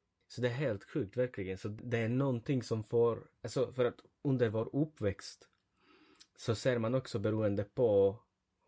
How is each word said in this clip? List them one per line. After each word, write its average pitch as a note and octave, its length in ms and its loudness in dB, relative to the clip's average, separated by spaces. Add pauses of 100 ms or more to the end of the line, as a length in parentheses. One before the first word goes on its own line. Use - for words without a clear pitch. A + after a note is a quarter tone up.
(280)
Så - 120 -12
det B2 80 0
är A#2 40 -4
helt A#2+ 320 -4
sjukt, A2 320 -6
verkligen. G2+ 420 -4
Så A2 100 -8
det A2+ 300 -4
är A2+ 100 0
någonting B2+ 540 0
som A2 220 -4
får, A#2 440 2 (140)
alltså, A#2+ 300 -2
för B2+ 120 0
att - 160 -2 (240)
under B2+ 240 2
vår A2+ 280 -2
uppväxt - 720 -4 (880)
så - 180 -2
ser B2 240 0
man A2+ 160 0
också, B2+ 240 -4
beroende G#2 460 0
på G2+ 540 4 (500)